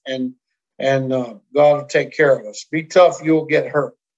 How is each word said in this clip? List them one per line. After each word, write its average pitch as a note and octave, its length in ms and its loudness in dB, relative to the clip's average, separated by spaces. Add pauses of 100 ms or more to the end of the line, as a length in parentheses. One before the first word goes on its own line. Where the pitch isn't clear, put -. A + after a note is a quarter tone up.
and, C3 280 -6 (440)
and, C3+ 340 -2
uh, B2 220 -4 (180)
God D3 260 4
will C#3 100 -10
take C#3 280 -4
care C3+ 220 2
of G#2+ 80 -14
us. - 240 -16
Be D#3+ 140 -6
tough, E3+ 400 4
you'll D#3 220 0
get C#3 200 0
hurt. C3+ 300 -4 (220)